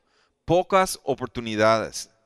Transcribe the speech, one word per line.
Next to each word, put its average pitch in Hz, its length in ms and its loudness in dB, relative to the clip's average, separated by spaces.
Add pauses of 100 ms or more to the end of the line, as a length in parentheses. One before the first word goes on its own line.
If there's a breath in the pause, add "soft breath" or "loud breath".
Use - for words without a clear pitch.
(460)
pocas 185 580 0
oportunidades 110 1040 -2 (160)